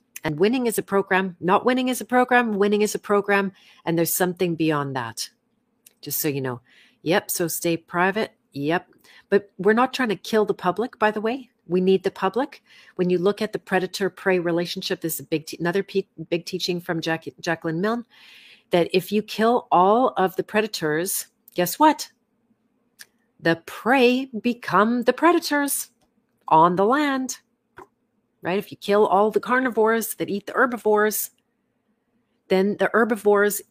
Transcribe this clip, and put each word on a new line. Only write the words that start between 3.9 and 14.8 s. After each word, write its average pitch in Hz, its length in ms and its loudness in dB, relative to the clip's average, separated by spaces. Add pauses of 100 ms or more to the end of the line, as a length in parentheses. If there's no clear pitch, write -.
there's 165 160 0
something 180 400 -2
beyond 151 420 -2
that. 117 320 -8 (720)
Just - 200 -10
so 156 80 -2
you 139 120 -2
know. 127 200 -6 (420)
Yep. 180 280 -2
So 170 180 -4
stay 165 280 -4
private. 185 560 -2 (200)
Yep. 147 360 -4 (400)
But 202 300 0
we're 202 160 4
not 254 180 0
trying 254 160 -4
to 196 80 -2
kill 214 300 0
the 196 80 -2
public, 185 440 -4
by 214 120 2
the 214 100 -4
way. 240 300 -6 (180)
We 180 140 0
need 185 200 4
the 190 80 -2
public. - 520 -4 (340)
When 180 140 0
you 180 80 2
look 202 240 0
at 214 100 -6
the 175 60 -4
predator-prey 185 800 -2
relationship, 175 640 -4